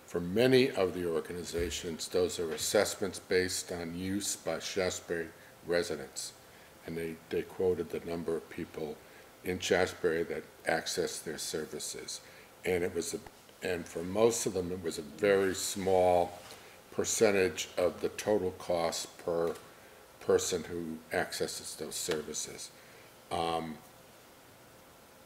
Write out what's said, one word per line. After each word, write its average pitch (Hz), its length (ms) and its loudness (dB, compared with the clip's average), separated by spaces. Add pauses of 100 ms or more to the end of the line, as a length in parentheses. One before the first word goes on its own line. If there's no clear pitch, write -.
For - 140 -4
many 123 520 6
of 92 220 2
the 90 120 -2
organizations, 85 1040 -4
those 90 300 2
are 82 140 -2
assessments - 640 2
based 92 520 0
on 87 260 -6
use 95 380 -2
by 82 220 -4
Shasberry 87 680 -2 (380)
residents. 85 680 -2 (520)
And 82 120 -6
they, 82 180 -4 (140)
they 87 140 0
quoted 87 460 0
the 80 100 -4 (100)
number 82 260 -2
of - 140 -6
people 78 460 -8 (480)
in 92 160 -2
Shasberry 87 720 2
that 76 140 -4 (220)
access 80 540 0
their - 180 -8
services. - 840 -6 (440)
And 87 200 2
it 95 100 -4
was, 82 200 -4
a, - 40 -4 (480)
and 87 180 -2
for - 180 -6
most 110 420 4
of 110 80 -2
them, 90 180 -2
it 92 100 -6
was 82 160 -4
a - 40 -8
very 98 540 4
small 90 840 4 (540)
percentage 98 760 4 (100)
of 90 240 2
the 87 80 0
total 92 420 0
cost 82 760 -2
per 85 300 2 (680)
person 90 440 2
who 85 320 -6 (200)
accesses - 580 -4
those 76 200 -8
services. - 760 -6 (580)
Um, 82 480 -2 (1500)